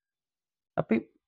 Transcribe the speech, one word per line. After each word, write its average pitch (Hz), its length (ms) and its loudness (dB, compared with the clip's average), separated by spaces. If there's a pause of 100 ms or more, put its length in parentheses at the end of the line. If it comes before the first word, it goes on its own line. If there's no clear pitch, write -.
(720)
tapi - 320 -2 (240)